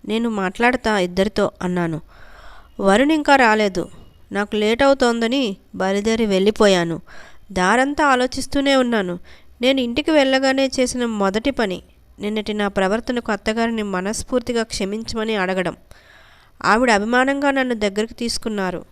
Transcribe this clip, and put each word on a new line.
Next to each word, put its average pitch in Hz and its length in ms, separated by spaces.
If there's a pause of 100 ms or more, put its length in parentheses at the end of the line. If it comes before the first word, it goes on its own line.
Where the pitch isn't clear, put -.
నేను 226 220
మాట్లాడతా 220 680
ఇద్దరితో" 190 520 (100)
అన్నాను. 175 400 (760)
వరుణ్ 214 320
ఇంకా 294 240
రాలేదు. 214 540 (420)
నాకు 202 240
లేట్ 214 280
అవుతోందని 240 760 (180)
బయలుదేరి 208 500
వెళ్ళిపోయాను. 190 760 (500)
దారంతా 254 560
ఆలోచిస్తూనే 269 680
ఉన్నాను. 220 440 (420)
నేను 262 200
ఇంటికి 247 300
వెళ్ళగానే 269 680
చేసిన 247 260
మొదటి 214 460
పని 196 300 (380)
నిన్నటి 214 340
నా 208 140
ప్రవర్తనకు 220 640
అత్తగారిని 220 520
మనస్ఫూర్తిగా 220 800
క్షమించమని 220 720
అడగడం. 185 400 (880)
ఆవిడ 233 280
అభిమానంగా 254 600
నన్ను 254 240
దగ్గరికి 208 380
తీసుకున్నారు. 208 800